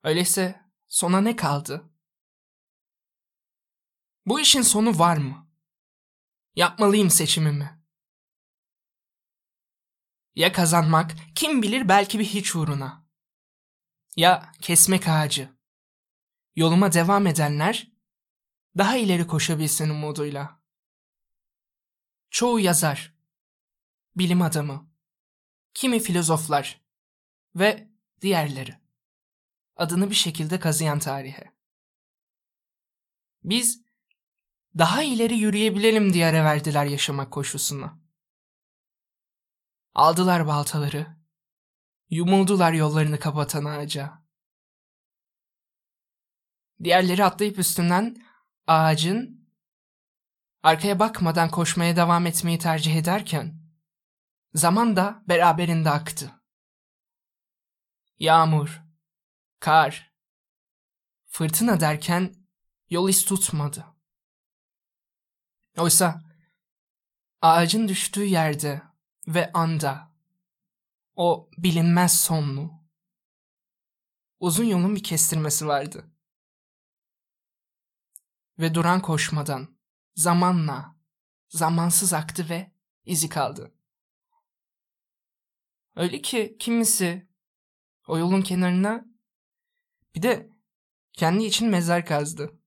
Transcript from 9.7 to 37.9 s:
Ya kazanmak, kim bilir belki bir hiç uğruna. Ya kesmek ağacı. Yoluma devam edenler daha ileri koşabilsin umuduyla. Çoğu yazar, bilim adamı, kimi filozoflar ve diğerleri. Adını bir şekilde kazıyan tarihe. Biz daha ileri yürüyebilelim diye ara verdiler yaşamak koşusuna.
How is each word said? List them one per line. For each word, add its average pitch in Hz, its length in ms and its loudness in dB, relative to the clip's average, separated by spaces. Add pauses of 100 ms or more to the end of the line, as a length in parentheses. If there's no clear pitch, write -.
Ya 190 180 2
kazanmak, 165 640 2 (180)
kim 302 280 0
bilir 214 260 -2
belki 202 300 2
bir 214 60 0
hiç 196 320 -4
uğruna. 139 500 -6 (1120)
Ya 170 440 2
kesmek 185 480 2
ağacı. 147 500 -2 (1000)
Yoluma 170 360 4
devam 190 340 2
edenler 151 680 -2 (840)
daha 208 180 2
ileri 185 300 0
koşabilsin 156 640 -2
umuduyla. 147 720 -8 (1700)
Çoğu 233 300 0
yazar, 170 540 -2 (1000)
bilim 180 260 2
adamı, 147 500 -4 (840)
kimi 247 260 0
filozoflar 160 800 -2 (760)
ve 208 340 0 (320)
diğerleri. 147 600 -4 (960)
Adını 175 340 -2
bir 214 40 -6
şekilde 160 460 -2
kazıyan 156 380 -2
tarihe. 139 540 -10 (1900)
Biz 233 400 -2 (920)
daha 180 240 2
ileri 233 340 -2
yürüyebilelim 214 760 2
diye 170 140 4
ara 160 180 4
verdiler 151 400 0
yaşamak 139 480 -4
koşusuna. 143 680 -8 (1900)